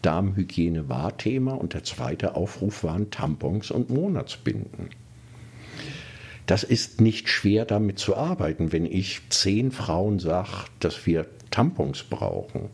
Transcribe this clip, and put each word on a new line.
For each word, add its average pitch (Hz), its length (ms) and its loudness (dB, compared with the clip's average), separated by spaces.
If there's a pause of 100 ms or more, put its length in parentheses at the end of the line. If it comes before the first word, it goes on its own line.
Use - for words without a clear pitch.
Darmhygiene 85 880 2
war 69 260 -2
Thema 131 360 0
und 87 200 -4
der 78 120 -6
zweite - 500 -4
Aufruf 98 500 -2
waren 92 260 -2
Tampons 78 600 -2
und - 180 0
Monatsbinden. 120 1000 -2 (1500)
Das 98 180 2
ist - 380 0
nicht 110 300 6
schwer, 107 340 4
damit 104 340 2
zu 95 180 0
arbeiten. 85 560 0
Wenn 82 120 2
ich - 460 -2
zehn 113 420 2
Frauen 98 460 2
sag, 90 500 -2 (120)
dass - 260 -2
wir 80 200 4 (240)
Tampons 85 520 2
brauchen - 720 -4